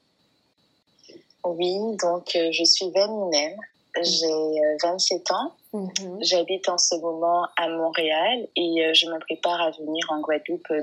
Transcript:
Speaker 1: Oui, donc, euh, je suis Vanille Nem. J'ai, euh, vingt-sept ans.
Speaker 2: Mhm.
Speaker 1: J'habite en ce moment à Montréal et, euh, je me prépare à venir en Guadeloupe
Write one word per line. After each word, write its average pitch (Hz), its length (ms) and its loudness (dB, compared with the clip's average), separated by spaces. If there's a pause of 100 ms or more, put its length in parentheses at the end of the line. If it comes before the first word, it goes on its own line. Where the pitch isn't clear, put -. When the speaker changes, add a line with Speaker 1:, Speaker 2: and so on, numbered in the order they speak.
(1400)
Speaker 1:
Oui, 180 320 0 (260)
donc, 175 320 0
euh, 165 180 2
je 165 120 0
suis 180 260 4
Vanille 202 400 2
Nem. 165 260 0 (460)
J'ai, 170 240 0
euh, 156 560 2
vingt-sept 175 500 0
ans. 233 200 -2 (200)
Speaker 2:
Mhm. 190 500 -6
Speaker 1:
J'habite 185 460 0
en 180 100 0
ce - 180 2
moment 170 500 0 (100)
à 170 120 0
Montréal 165 880 0
et, 165 300 2
euh, 160 80 2
je 165 120 4
me 165 120 -6
prépare 170 420 -2
à 160 120 0
venir 156 360 -6
en 156 120 -2
Guadeloupe 156 520 -4 (100)